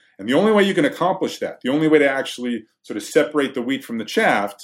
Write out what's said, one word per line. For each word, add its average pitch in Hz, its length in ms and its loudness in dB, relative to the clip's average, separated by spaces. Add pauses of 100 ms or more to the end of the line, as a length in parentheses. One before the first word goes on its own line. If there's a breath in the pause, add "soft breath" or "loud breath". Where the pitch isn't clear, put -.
(200)
And 190 80 -8
the 127 60 2
only 202 180 4
way 208 120 4
you 196 100 2
can 160 120 2
accomplish 170 540 -2
that, - 220 -8
the 123 80 -4
only 156 180 0
way 151 120 6
to 143 100 4
actually 123 560 -6 (180)
sort 107 140 -10
of 104 60 -6
separate 143 500 0
the 127 80 -6
wheat 131 220 -6
from 117 140 -10
the 107 80 -8
chaff, 117 580 0